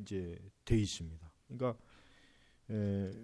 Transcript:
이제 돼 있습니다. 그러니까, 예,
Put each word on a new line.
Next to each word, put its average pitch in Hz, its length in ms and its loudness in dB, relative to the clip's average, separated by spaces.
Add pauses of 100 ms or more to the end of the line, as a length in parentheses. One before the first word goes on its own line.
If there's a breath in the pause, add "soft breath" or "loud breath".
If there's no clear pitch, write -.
이제 90 360 -4 (280)
돼 117 120 6
있습니다. 82 540 -2 (160)
그러니까, 123 340 -2 (880 soft breath)
예, 98 420 2 (120)